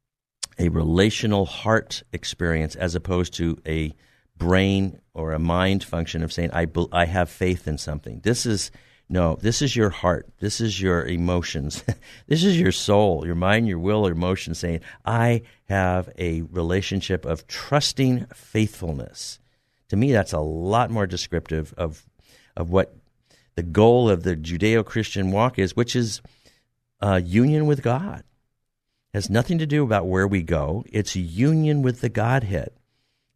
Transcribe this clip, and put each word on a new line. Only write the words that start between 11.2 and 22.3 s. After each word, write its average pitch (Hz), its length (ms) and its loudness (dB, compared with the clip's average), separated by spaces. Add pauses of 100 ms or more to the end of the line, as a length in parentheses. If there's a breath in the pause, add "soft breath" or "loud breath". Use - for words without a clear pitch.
<laughs> - 220 -20
This 160 160 2
is 185 160 4
your 185 140 4
soul, 101 520 2
your 85 120 -2
mind, 104 320 2
your 87 100 -2
will, 104 280 2
your 90 60 2
emotions 87 460 -2
saying, 82 220 -4 (240 loud breath)
"I 117 380 2 (240 soft breath)
have 92 520 0
a 82 240 -2
relationship 90 840 -2
of 76 220 -6
trusting 131 880 0
faithfulness." - 1040 -4 (500)
To 98 80 -2
me, 131 140 4
that's 104 220 2
a 78 80 0
lot 90 500 0
more 107 160 -2
descriptive 80 680 -4
of, 78 300 -6 (520 soft breath)